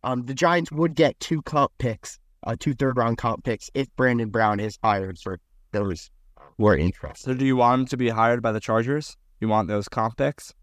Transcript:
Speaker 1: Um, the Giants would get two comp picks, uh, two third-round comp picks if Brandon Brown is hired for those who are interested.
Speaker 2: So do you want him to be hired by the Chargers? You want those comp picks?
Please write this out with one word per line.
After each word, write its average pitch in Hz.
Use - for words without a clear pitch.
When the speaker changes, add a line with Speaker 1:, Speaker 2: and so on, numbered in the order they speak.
Speaker 1:
Um, 123
the 131
Giants 170
would 156
get 151
two 156
comp 147
picks, -
uh, 117
two -
third-round 120
comp -
picks -
if 135
Brandon 120
Brown 107
is 107
hired 95
for 92
those 101
who 107
are 95
interested. -
Speaker 2:
So 131
do 131
you 131
want 123
him 131
to 131
be 123
hired 113
by 113
the 107
Chargers? 120
You 110
want 107
those 104
comp 117
picks? -